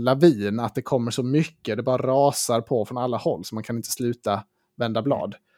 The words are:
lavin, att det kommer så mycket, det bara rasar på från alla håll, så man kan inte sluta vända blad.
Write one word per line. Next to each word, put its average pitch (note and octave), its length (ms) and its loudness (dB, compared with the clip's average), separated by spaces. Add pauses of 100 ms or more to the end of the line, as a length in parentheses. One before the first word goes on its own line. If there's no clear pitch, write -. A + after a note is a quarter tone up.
lavin, B2 560 4
att A2+ 160 -4
det C3 60 -4
kommer A#2+ 300 0
så C3 120 -2
mycket, B2+ 540 -2
det A#2+ 60 -4
bara B2 240 0
rasar C3 540 2
på A2+ 240 -2
från B2+ 120 -10
alla B2 200 -2
håll, G#2 280 -2
så - 100 -10
man A2 80 -6
kan A#2+ 140 -6
inte A2 140 -8
sluta A2 520 -2 (340)
vända A2+ 240 -2
blad. G#2 340 -2 (220)